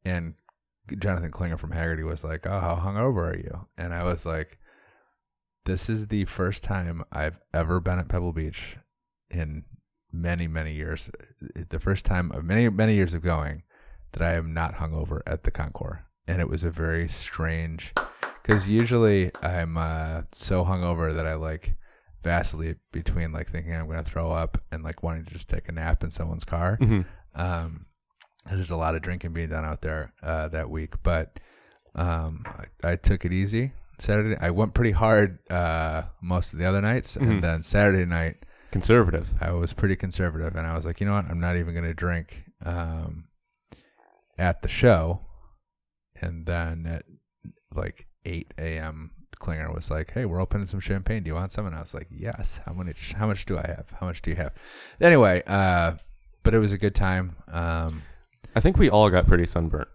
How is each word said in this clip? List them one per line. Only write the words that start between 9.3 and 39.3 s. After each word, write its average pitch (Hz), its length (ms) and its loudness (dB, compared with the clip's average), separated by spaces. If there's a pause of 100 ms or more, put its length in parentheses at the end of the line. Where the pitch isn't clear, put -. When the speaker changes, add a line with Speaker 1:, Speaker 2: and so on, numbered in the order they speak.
Speaker 1:
in 76 340 -6 (480)
many, 85 360 -2
many 78 240 -6
years. 76 380 -8 (580)
The 82 100 -6
first - 280 0
time 90 260 2
of 78 120 -6
many, 110 260 4
many 107 240 4
years 95 200 4
of 80 80 -4
going 78 420 -2 (480)
that 82 100 -2
I 85 120 2
am 82 200 -4
not 82 220 -2
hungover 78 500 -4
at 76 180 -4
the - 60 4
Concours." 78 480 -6 (280)
And 90 140 0
it 82 80 0
was 78 160 -2
a 85 60 0
very 80 380 -2
strange, 82 840 -6 (500)
'cause 101 260 2
usually 110 600 4 (120)
I'm, 85 340 -2
uh, 80 460 -2 (100)
so 92 320 0
hungover 85 500 0
that 80 120 -2
I, 80 80 -2
like, 78 400 -4 (480)
vacillate 82 560 -2 (140)
between, 82 400 -2
like, 80 160 -8
thinking 85 260 -6
I'm 82 120 -4
gonna 80 160 -6
throw 82 300 -4
up 82 260 -2 (140)
and, 78 100 -8
like, 80 200 -8
wanting 82 240 -4
to - 60 -18
just 85 180 -12
take 82 180 -2
a 85 40 -8
nap 80 300 0
in 82 80 -4
someone's 82 340 -6
car. 87 340 0
Speaker 2:
Mm-hmm. 107 240 4 (380)
Speaker 1:
Um, 82 460 -4 (580)
'cause 95 120 -4
there's 90 140 -2
a 85 60 -2
lot 80 180 0
of 80 80 -4
drinking 87 300 -6
being 82 180 -4
done 80 140 -4
out 76 180 -6
there, 78 300 -6 (100)
uh, 78 260 -2
that 80 200 -6
week. 78 340 -6
But, 82 360 0 (560)
um, 80 520 -2
I, - 460 -6
I 90 40 0
took - 280 4
it 87 80 0
easy 104 400 0 (260)
Saturday. 107 420 2
I 87 100 2
went 98 240 0
pretty 117 180 4
hard, 104 460 6 (120)
uh, 80 520 0 (180)
most 87 320 0
of 76 60 -8
the 85 80 0
other 95 160 2
nights, 113 340 0
Speaker 2:
Mm-hmm. 127 140 4
Speaker 1:
and 98 140 2
then 82 180 0
Saturday 101 420 6
night 82 400 -2 (260)
Speaker 2:
Conservative. 92 720 6